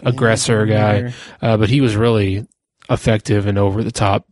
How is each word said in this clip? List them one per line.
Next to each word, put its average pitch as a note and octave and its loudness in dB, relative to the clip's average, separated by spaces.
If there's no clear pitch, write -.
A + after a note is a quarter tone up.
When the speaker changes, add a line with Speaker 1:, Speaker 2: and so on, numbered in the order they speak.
Speaker 1:
Yeah, B2 -2
Speaker 2:
aggressor A2+ 0
Speaker 1:
I - 0
didn't G#2+ 0
Speaker 2:
guy, G#2 2
Speaker 1:
either. B2 -6
Speaker 2:
uh, A2+ 2
but G#2+ 0
he C#3 2
was A#2 2
really G#2 0
effective G#2 0
and G2+ 0
over G2+ 0
the A2+ -6
top G2+ 0